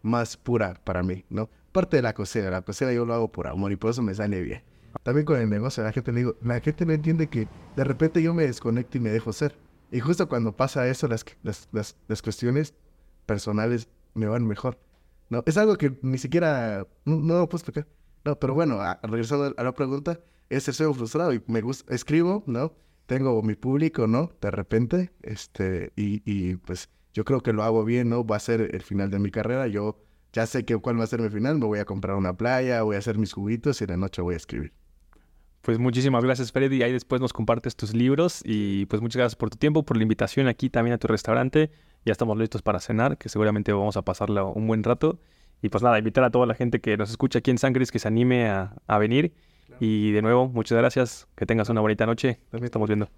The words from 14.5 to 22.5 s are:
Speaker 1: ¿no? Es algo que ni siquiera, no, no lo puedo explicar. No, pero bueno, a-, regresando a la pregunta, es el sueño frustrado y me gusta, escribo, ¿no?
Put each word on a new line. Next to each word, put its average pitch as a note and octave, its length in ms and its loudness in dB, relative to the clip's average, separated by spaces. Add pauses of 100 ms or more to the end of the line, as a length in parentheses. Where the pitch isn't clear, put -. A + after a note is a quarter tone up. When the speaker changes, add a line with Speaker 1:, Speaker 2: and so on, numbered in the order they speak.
Speaker 1:
¿no? A#2+ 160 -4
Es D#3+ 120 2
algo G#3+ 200 4
que C3+ 240 0
ni C3 160 0
siquiera, B2+ 720 0 (160)
no, D#3 140 0
no E3 220 2
lo E3+ 100 2
puedo F3 80 -6
explicar. - 300 -8 (360)
No, D3 160 -2
pero C3 140 0
bueno, C#3+ 280 2
a-, F#2 220 -4
regresando A#2 540 -2
a A#2 60 -4
la B2+ 100 -2
pregunta, C#3+ 460 -4 (300)
es C3+ 180 -2
el C3 60 -4
sueño D#3 200 0
frustrado C3+ 400 -2
y A2+ 140 -2
me A2+ 140 0
gusta, B2+ 320 -6
escribo, E3+ 540 0
¿no? C3 260 -4 (320)